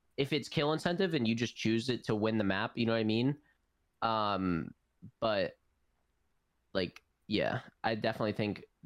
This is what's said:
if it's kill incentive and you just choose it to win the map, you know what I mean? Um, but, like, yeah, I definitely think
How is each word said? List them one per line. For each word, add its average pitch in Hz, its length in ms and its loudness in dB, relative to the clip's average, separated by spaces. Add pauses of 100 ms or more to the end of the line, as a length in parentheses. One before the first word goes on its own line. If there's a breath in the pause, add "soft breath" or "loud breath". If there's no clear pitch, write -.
(180)
if 139 160 0
it's 143 160 -2
kill 156 240 0
incentive 175 400 0
and 120 140 2
you 113 80 2
just 113 200 -2
choose 113 340 0
it 117 160 -2
to 113 100 0
win 107 220 2
the 107 60 2
map, 98 320 0
you 120 100 2
know 113 80 2
what 113 60 2
I 110 40 2
mean? 117 320 2 (680 soft breath)
Um, 101 720 0 (460)
but, 101 380 0 (1160)
like, - 280 -4 (260)
yeah, 92 320 0 (240)
I 113 120 0
definitely 110 380 -2
think 104 300 -2 (220)